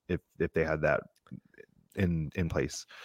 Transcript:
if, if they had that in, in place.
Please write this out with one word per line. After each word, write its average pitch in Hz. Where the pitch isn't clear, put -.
if, 90
if 82
they 80
had 78
that 76
in, 85
in 82
place. -